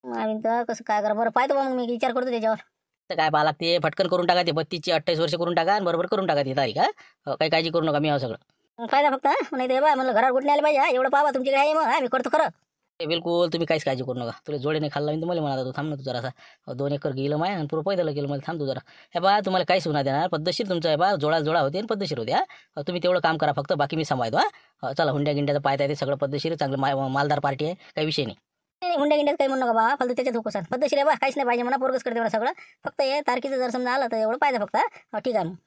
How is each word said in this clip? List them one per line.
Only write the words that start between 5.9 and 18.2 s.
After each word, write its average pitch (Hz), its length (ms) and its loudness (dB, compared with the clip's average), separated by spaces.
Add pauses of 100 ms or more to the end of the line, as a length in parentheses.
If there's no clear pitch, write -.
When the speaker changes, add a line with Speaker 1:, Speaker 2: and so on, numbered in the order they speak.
Speaker 2:
करून 190 200 0
टाका 147 160 2
ती 135 140 -2
तारीख, 131 220 0
हा? 202 80 4 (400)
हो, 139 100 -4
काही 156 140 0
काळजी 165 200 2
करू 160 140 2
नका, 147 140 0
मी 151 100 0
आहो 143 100 2
सगळं. 123 180 -4 (420)
Speaker 1:
मग 233 80 -8
फायदा 285 240 4
फक्त, 262 160 -2
हा? 294 80 4 (180)
नाही 254 160 -4
तर 262 120 2
बा, 302 140 4
म्हणलं 262 180 0
घरावर 247 200 4
कुठे 269 180 2
आले 294 120 4
पाहिजे, 302 160 4
हा? 294 100 4
एवढं 262 200 2
पाहा 285 260 4
तुमच्याकडे 269 260 2
आहे 302 140 4
मग, 320 80 2
हा? 277 180 2
मी 247 120 -2
करतो 262 200 -2
खरं. 302 160 4 (520)
Speaker 2:
ते 165 60 -4
बिलकुल 170 460 2
तुम्ही 165 140 -2
काहीच 160 180 0
काळजी 131 200 -2
करू 127 100 -6
नका, 120 160 -4 (160)
तुला 151 120 -6
जोडे 151 200 -2
नाही 147 140 -2
खाल्ला 147 200 -2
मी 160 80 -2
तर 165 60 -4
मला 175 140 -2
म्हणा, 135 220 -2
तू 127 140 -6
थांब 147 120 -4
ना 151 80 -6
तू 135 60 -14
जरासा. 123 260 -6 (380)
हो, 135 80 -10
दोन 139 180 -2
एकर 143 200 -4
गेलं 139 240 -2
माय 180 180 -2
आणि 156 160 -4
पुरं 160 120 -2
पैदल 180 260 0
गेलं, 143 200 -4